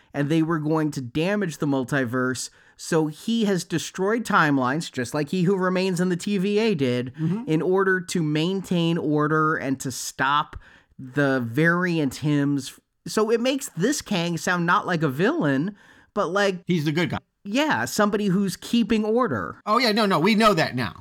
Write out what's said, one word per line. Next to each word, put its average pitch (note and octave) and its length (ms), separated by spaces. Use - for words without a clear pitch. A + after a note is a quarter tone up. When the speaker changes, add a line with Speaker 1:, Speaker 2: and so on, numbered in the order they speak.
Speaker 1:
and C#3+ 160
they D#3+ 140
were D#3+ 160
going D3+ 320
to C#3+ 100
damage E3 580
the D#3+ 60
multiverse. B2+ 840
So D#3+ 320
he A3 380
has F#3+ 180
destroyed G3 600
timelines, D3 680
just B2 220
like D3 160
He F#3 140
Who G3 120
Remains F#3 460
in F#3 80
the F3 80
T G3+ 200
V G3+ 220
A A3 160
did, B2 440
Speaker 2:
Mm-hmm. E3+ 280
Speaker 1:
in D#3+ 140
order F#3 400
to F3+ 200
maintain E3+ 760
order D3+ 580
and C3 240
to C#3 120
stop - 680
the C3+ 400
variant D#3+ 760
hims. C#3+ 640
So A3 240
it A3+ 100
makes C4 280
this A#3 320
Kang E3+ 360
sound F3 300
not F3+ 180
like E3 160
a D#3+ 80
villain, E3+ 640
but G3 140
like F#3+ 400
Speaker 2:
He's E3+ 180
the D#3 60
good D3+ 180
guy. E3+ 80
Speaker 1:
Yeah, G3+ 420
somebody G#3 420
who's F#3+ 280
keeping A#3 480
order. G#3+ 600
Speaker 2:
Oh, G#3+ 140
yeah, B3 120
no, G#3+ 140
no, F#3 140
we G#3 160
know G#3+ 180
that C#3+ 220
now. A#2 260